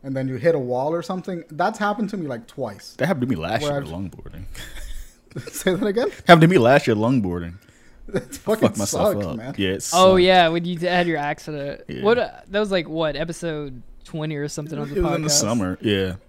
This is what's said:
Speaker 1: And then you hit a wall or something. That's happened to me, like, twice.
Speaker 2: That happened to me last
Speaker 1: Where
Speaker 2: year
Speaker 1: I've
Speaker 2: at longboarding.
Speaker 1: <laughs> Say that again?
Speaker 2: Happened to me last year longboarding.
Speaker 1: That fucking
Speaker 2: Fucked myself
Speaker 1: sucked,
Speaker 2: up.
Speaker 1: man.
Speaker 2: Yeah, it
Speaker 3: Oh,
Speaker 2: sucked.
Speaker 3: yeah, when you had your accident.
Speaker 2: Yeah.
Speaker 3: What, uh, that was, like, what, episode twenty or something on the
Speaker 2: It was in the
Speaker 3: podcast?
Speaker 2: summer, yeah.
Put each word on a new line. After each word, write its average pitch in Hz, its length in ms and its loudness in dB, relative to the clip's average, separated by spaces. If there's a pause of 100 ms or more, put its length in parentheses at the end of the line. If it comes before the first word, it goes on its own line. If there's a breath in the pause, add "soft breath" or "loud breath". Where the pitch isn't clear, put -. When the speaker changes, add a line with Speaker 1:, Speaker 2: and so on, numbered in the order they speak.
Speaker 1:
And 135 140 -6
then 131 120 -2
you 131 80 -6
hit 127 180 4
a 151 40 0
wall 127 360 -2
or 170 80 -2
something. 185 480 -8
That's 180 280 -2
happened 208 320 -2
to 214 60 -8
me, 170 100 -6
like, 120 200 -8
twice. - 500 -10
Speaker 2:
That 127 100 0
happened 135 220 0
to - 0 -
me 117 80 2
last 85 260 -2
Speaker 1:
Where 147 100 -2
Speaker 2:
year 139 100 -2
Speaker 1:
I've 71 60 -10
Speaker 2:
at 80 60 -10
longboarding. 90 500 -10 (1000 loud breath)
Speaker 1:
<laughs> - 80 -14
Say - 220 -2
that 190 120 -2
again? 233 240 0 (160)
Speaker 2:
Happened 170 140 10
to 165 80 8
me 185 100 4
last 131 280 6
year 113 100 4
longboarding. 95 600 0 (540 soft breath)
Speaker 1:
That - 240 -8
fucking - 340 0
Speaker 2:
Fucked 208 100 -2
myself 180 340 0
Speaker 1:
sucked, 101 140 -2
Speaker 2:
up. 78 100 -6
Speaker 1:
man. 123 220 -10
Speaker 2:
Yeah, 95 140 2
it - 200 -6
Speaker 3:
Oh, 185 220 8
Speaker 2:
sucked. 185 80 6
Speaker 3:
yeah, 180 260 6
when 170 160 -2
you 175 140 -6
had 175 280 2
your 165 120 0
accident. 143 680 -8
Speaker 2:
Yeah. - 140 -8
Speaker 3:
What, 220 140 4
uh, 247 140 -2 (180)
that 190 100 -2
was, 214 120 0
like, 180 180 0
what, 156 280 -2
episode 151 680 -6 (220)
twenty 156 320 -6
or 143 120 -4
something 147 300 -8
on 147 100 -6
the 143 80 -6
Speaker 2:
It 185 60 2
was 170 140 2
in 165 60 -2
the 151 60 -2
Speaker 3:
podcast? - 40 0
Speaker 2:
summer, 101 500 0
yeah. 95 320 0 (140)